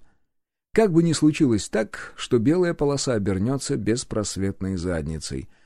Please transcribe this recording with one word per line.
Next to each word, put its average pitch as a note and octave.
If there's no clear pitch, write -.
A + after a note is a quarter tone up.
Как G#3+
бы E3
ни E3
случилось C#3+
так, -
что -
белая E3+
полоса C#3+
обернется G#2
беспросветной G2
задницей. D#2+